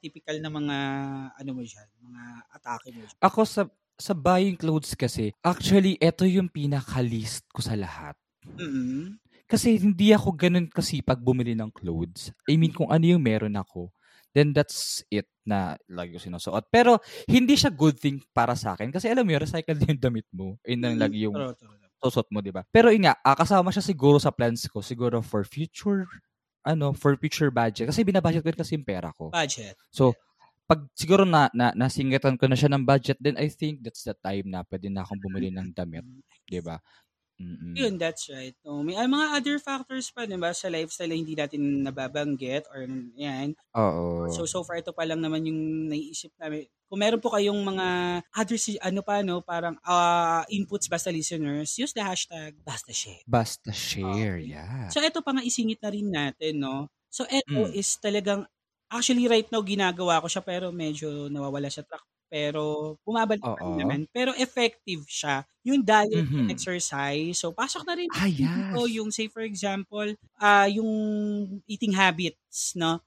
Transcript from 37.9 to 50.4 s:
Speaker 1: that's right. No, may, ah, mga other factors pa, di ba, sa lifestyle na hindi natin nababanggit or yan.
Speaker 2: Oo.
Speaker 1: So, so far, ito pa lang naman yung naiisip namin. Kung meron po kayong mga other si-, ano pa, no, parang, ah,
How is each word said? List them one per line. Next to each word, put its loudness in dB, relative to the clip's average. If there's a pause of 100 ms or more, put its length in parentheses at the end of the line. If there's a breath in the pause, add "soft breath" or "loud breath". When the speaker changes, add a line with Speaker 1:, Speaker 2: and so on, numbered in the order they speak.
Speaker 1:
that's -6
right. -14
No, -8
may, -6
ah, 0
mga 2 (140)
other -2
factors -8
pa, -8
di -6
ba, -2
sa -8
lifestyle -6
na -4
hindi -6
natin -2
nababanggit -4
or -12 (320)
yan. -6 (180)
Speaker 2:
Oo. 0
Speaker 1:
So, -6
so -6
far, -8
ito -12
pa -6
lang -2
naman -2
yung -4
naiisip -10
namin. -10 (240)
Kung -6
meron 2
po 0
kayong 2
mga -2 (500)
other -2
si-, -4
ano -2
pa, -2
no, -2
parang, -6
ah, 4